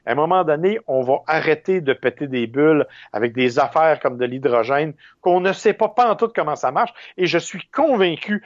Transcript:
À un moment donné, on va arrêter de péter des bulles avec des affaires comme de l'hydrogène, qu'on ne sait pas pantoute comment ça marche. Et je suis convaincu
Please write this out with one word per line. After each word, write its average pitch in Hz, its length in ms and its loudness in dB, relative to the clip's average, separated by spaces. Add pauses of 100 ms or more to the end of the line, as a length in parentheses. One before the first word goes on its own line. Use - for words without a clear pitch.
À 113 60 -4
un 123 40 0
moment 170 280 2
donné, 165 420 0
on 131 160 0
va 127 240 0
arrêter 156 540 0
de 135 140 -2
péter 131 340 -4
des 127 180 -2
bulles 143 400 2 (280)
avec 113 200 -2
des 123 240 0
affaires 151 440 2
comme 127 160 -2
de 123 80 -2
l'hydrogène, 131 680 0 (280)
qu'on 180 180 2
ne 185 140 0
sait 208 180 0
pas 208 160 0
pantoute 226 480 0
comment 151 220 -2
ça 131 160 -2
marche. 220 180 -2 (240)
Et 180 100 0
je 165 120 0
suis 170 240 -6 (120)
convaincu 208 720 0